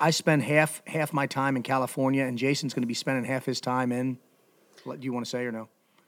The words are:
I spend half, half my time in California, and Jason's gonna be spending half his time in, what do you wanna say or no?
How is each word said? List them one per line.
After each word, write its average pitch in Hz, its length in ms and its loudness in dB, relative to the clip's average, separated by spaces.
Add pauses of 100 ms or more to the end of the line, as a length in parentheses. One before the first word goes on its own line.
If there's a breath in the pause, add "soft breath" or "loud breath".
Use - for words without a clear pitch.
I 156 100 6
spend 156 320 4
half, 151 440 2
half 156 260 -2
my 139 140 0
time 135 280 0
in 123 80 0
California, 131 600 2
and 127 140 -2
Jason's 135 340 0
gonna 123 140 0
be 117 80 -2
spending 131 320 -2
half 131 180 -2
his 127 160 -2
time 127 320 0
in, 127 240 -2 (680)
what 131 160 -12
do 127 40 -10
you 131 80 -4
wanna 120 140 -4
say 123 180 -4
or 120 80 -4
no? 113 160 -8 (400)